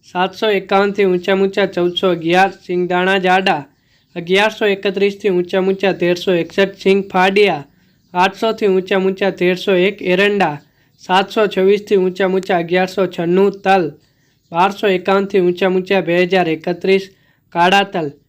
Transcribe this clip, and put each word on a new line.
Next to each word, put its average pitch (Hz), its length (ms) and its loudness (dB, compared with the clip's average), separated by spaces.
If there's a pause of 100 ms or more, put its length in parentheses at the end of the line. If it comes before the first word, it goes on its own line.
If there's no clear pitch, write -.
(120)
સાતસો 185 480 -2
એકાવનથી 196 520 0
ઊંચા 185 280 0
ઊંચા 196 380 0
ચૌદસો 175 300 -2 (100)
અગિયાર, 180 340 0 (140)
સિંગદાણા 180 640 -2
જાડા 185 340 0 (520)
અગિયારસો 196 500 -2 (100)
એકત્રીસથી 202 640 -2
ઊંચા 185 300 0
ઊંચા 190 360 0
તેરસો 175 280 0 (120)
એકસઠ, 190 400 -2
સિંગ 196 180 2 (100)
ફાડિયા 190 540 2 (480)
આઠસોથી 196 640 0
ઊંચા 190 300 0
ઊંચા 190 360 -2
તેરસો 180 320 0 (140)
એક, 208 140 -4
એરંડા 185 560 0 (480)
સાતસો 190 360 0 (120)
છવ્વીસથી 202 480 2
ઊંચા 185 260 -2
ઊંચા 185 360 -2
અગિયારસો 185 400 -2 (120)
છન્નું, 185 340 2 (140)
તલ 190 200 2 (680)
બારસો 196 360 0 (100)
એકાવનથી 196 480 0
ઊંચા 180 240 0
ઊંચા 185 380 0
બે 170 80 0 (160)
હજાર 180 220 2
એકત્રીસ, 185 520 -2 (500)
કાળા 185 380 2
તલ 165 140 -4 (220)